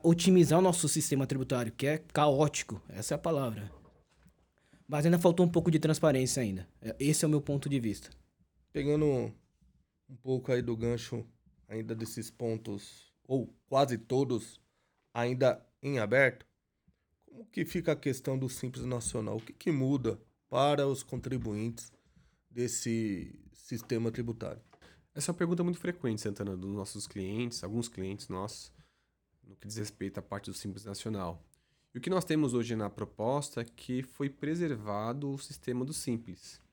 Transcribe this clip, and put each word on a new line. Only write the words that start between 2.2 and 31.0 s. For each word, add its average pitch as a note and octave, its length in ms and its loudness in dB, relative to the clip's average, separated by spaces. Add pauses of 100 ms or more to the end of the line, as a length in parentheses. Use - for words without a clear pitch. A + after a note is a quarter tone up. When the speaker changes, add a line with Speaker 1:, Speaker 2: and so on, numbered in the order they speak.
Speaker 1:
essa A2 260 -6
é - 20 0
a - 20 -8
palavra. A#2+ 500 -2 (1160)
Mas D3 180 0
ainda E3+ 140 6
faltou F3 260 6
um E3+ 60 6
pouco E3+ 220 4
de C3+ 80 4
transparência C#3 600 4
ainda. F#2+ 280 -2 (120)
É, A2+ 200 -8
esse D3+ 240 2
é - 20 2
o D3+ 40 4
meu D3+ 100 4
ponto C#3+ 280 -4
de C#3 120 0
vista. G#2+ 280 -4 (640)
Speaker 2:
Pegando D3 360 2 (1000)
um C3+ 140 -18
pouco C3 280 -2
aí B2 120 4
do A#2+ 120 -2
gancho A#2 520 -4 (420)
ainda A2+ 260 -6
desses A2 360 -8
pontos, A2+ 840 -8 (140)
ou B2+ 280 -2 (120)
quase C3+ 320 2
todos, B2+ 600 -2 (540)
ainda B2 500 2 (200)
em C#3 160 -2
aberto, B2 480 4 (800)
como A#3 180 -20
que - 220 -4
fica E3 260 -2
a C#3+ 40 0
questão C3 420 -4
do C3 100 -2
Simples B2 380 -8
Nacional? A2+ 500 -4
O A2+ 40 -4
que - 120 -16
que - 180 -2
muda C3 480 2 (300)
para C#3 380 4
os C3+ 160 -2
contribuintes A#2 920 -6 (580)
desse A2+ 880 -2 (140)
sistema A2+ 580 -4
tributário? A#2 520 -8 (520)
Speaker 3:
Essa D3+ 160 -4
é - 20 -4
uma E3+ 60 -6
pergunta F3 240 0
muito F3 160 0
frequente, B2+ 440 -4
Santana, G2+ 340 -4
dos F#2+ 180 -6
nossos G2+ 320 -8
clientes, G#2+ 560 -6
alguns A#2 260 -4
clientes F#2+ 400 -8
nossos, G2 440 -8 (760)
no G2+ 80 -20
que - 120 -20
diz G#2+ 100 -10
respeito G2+ 420 -6
à F#2+ 40 -8
parte - 280 -10
do F#2+ 60 -12
Simples G2 300 -10
Nacional. G2 580 -6 (500)